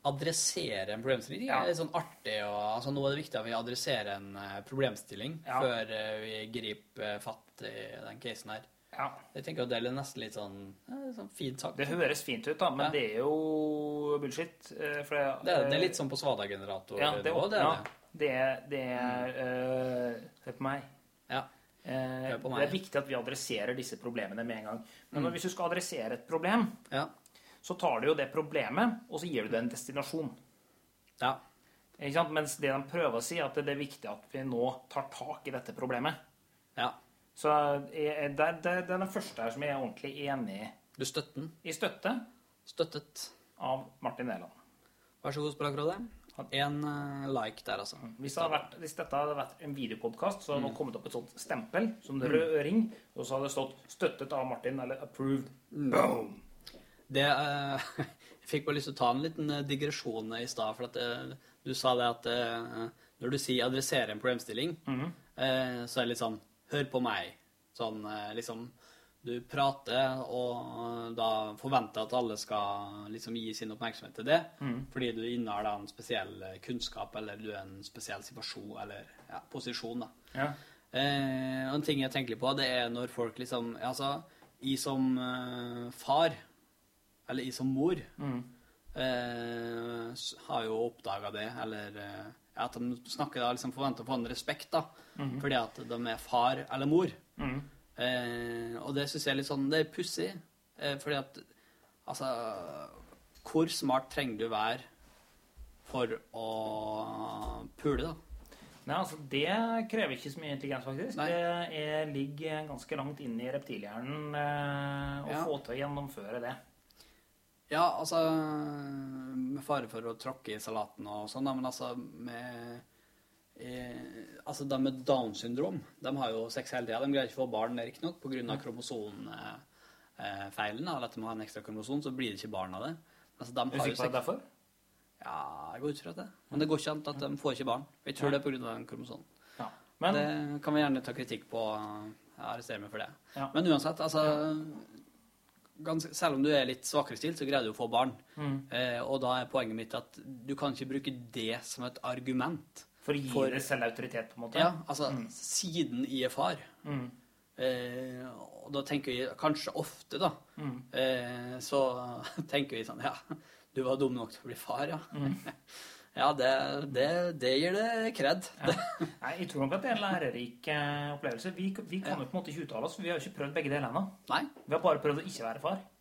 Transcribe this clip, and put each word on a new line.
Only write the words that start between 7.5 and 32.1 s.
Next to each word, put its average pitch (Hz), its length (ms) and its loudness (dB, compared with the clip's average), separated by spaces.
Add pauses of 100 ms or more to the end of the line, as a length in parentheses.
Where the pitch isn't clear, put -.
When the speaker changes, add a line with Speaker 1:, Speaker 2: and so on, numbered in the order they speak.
Speaker 1:
i 110 440 -10
den 110 140 -12
casen 110 320 -8
her. 107 100 -6 (320)
Speaker 2:
Ja. 139 180 -2 (240)
Speaker 1:
Jeg 143 80 -8
tenker 127 200 -2
at 120 60 -2
det 117 160 2
er 123 60 0
nesten 135 300 -4
litt 107 120 -8
sånn, 98 400 -8 (140)
ja, 254 80 -8
det 269 140 -6
er 220 120 -10
sånn 202 80 -10
fint 131 300 -6
sagt. - 180 -4
Speaker 2:
Det 139 100 2
høres 151 360 2
fint 117 240 -2
ut, 151 100 0
da, 180 120 4
men 139 160 2
Speaker 1:
Ja. - 60 2
Speaker 2:
det 123 200 2
er 110 60 0
jo 151 1000 2
bullshit, 147 600 -4
eh, 147 240 0
for 147 140 -2
det, 139 260 2
Speaker 1:
Det 175 140 4
er, 143 80 6
det 139 80 6
er - 20 6
Speaker 2:
eh, 139 60 6
Speaker 1:
litt 185 140 6
sånn 139 140 0
på 131 80 -2
Svada-generator 101 840 -2
Speaker 2:
ja, 147 120 6
det 104 140 0
er 160 80 4
Speaker 1:
nivå, 180 160 4
det 208 100 4
er 156 40 8
Speaker 2:
ja. 160 120 6
Speaker 1:
det. - 140 -8 (280)
Speaker 2:
Det 147 140 4
er, 131 380 2
det 139 100 -2
er, 123 540 0
Speaker 1:
Mm. 127 840 0
Speaker 2:
eh, 110 40 -8 (260)
hør 127 80 -8
på - 80 -10
meg. 139 220 -2 (460)
Speaker 1:
Ja. 127 140 0 (420)
Speaker 2:
Eh, - 60 -4 (400)
Speaker 1:
Hør 117 80 -2
på - 40 -10
Speaker 2:
det 135 80 0
Speaker 1:
meg. 123 180 2
Speaker 2:
er - 100 0
viktig - 160 -8
at 139 120 2
vi 135 60 -2
adresserer 120 600 -2
disse - 220 -6
problemene 113 480 -4
med 117 120 -4
en 107 60 -8
gang. 113 220 -8 (260)
Men 147 120 0
Speaker 1:
Mm. - 40 2
Speaker 2:
når, 170 60 0
hvis - 100 -4
du 185 60 0
skal 175 200 0
adressere 170 440 0
et - 140 -8
problem, 185 440 4 (200)
Speaker 1:
Ja. 139 160 0 (540)
Speaker 2:
så 180 160 -4
tar 135 240 4
du 135 60 4
jo 156 80 8
det 139 160 0
problemet, 151 680 2 (100)
og 147 80 -4
så 175 120 -4
gir 113 120 2
du 107 60 -4
det 113 100 2
en 120 100 2
destinasjon. 143 680 -4 (840)
Speaker 1:
Ja. 131 160 2 (640)
Speaker 2:
Ikke 143 140 -4